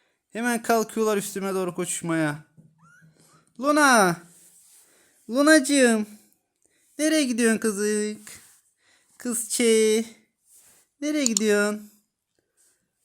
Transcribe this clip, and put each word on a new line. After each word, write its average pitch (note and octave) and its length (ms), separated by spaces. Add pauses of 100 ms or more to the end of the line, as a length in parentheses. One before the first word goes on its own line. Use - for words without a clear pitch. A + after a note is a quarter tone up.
(320)
Hemen A#3 300
kalkıyorlar A3 560
üstüme G3 360
doğru F#3 220
koşuşmaya. E3 680 (1160)
Luna! B3+ 640 (1080)
Lunacığım! C4+ 760 (920)
Nereye D#4 240
gidiyorsun A#3 360
kızık? G#3 720 (880)
Kızçe! A3+ 880 (960)
Nereye D4+ 240
gidiyorsun? G#3 640 (1120)